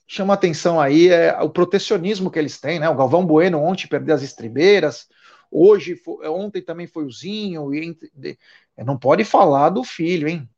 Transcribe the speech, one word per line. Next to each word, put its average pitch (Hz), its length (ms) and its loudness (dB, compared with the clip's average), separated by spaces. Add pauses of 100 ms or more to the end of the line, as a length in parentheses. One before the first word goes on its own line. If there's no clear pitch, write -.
(140)
chama 196 200 0
atenção 170 460 2
aí 151 300 6
é 170 320 4
o 156 80 0
protecionismo 190 800 -2
que - 80 -6
eles 147 220 -4
têm, 156 200 -6
né? 156 100 0
O 151 60 0
Galvão 143 300 2
Bueno 160 360 2
ontem 180 260 -4
perdeu 143 260 -2
as 139 80 0
estribeiras, 135 840 0 (420)
hoje 175 460 4
fo-, - 300 -14
ontem 185 360 -8
também 170 260 -12
foi 156 180 -10
o 131 60 -12
Zinho, 170 600 -10
e 156 120 -8
entre, 165 280 -16
de-, 143 240 -14 (400)
é, 123 60 -14
não 131 140 -6
pode 156 260 2
falar 160 460 2
do 220 140 -2
filho, 165 440 -4
hein? 156 200 -8 (100)